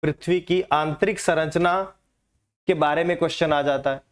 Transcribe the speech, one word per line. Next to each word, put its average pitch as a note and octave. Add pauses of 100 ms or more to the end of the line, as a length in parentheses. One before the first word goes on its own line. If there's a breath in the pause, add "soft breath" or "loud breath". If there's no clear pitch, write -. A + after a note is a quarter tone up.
पृथ्वी E3+
की F3+
आंतरिक D#3
संरचना E3+ (840)
के F#3
बारे D3+
में F3
क्वेश्चन E3
आ D3
जाता C#3
है। C3+ (120)